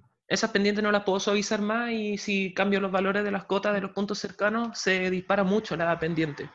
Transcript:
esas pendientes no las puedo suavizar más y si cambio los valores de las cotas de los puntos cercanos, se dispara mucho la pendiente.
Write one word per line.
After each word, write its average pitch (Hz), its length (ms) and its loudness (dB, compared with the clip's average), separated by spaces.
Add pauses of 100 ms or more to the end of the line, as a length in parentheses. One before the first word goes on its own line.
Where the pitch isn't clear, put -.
(280)
esas 220 220 0
pendientes 208 320 2
no 208 80 2
las 202 140 2
puedo 196 160 2
suavizar 208 400 0
más 226 320 -2
y 208 260 -2
si 190 360 0
cambio 196 260 2
los 196 100 -2
valores 190 340 2
de 202 60 -2
las 196 140 -4
cotas 202 300 0
de 196 60 0
los 190 120 -6
puntos 202 260 -4
cercanos, 214 600 -2
se 185 320 2
dispara 190 340 2
mucho 202 320 0
la 165 240 0
pendiente. 160 540 -2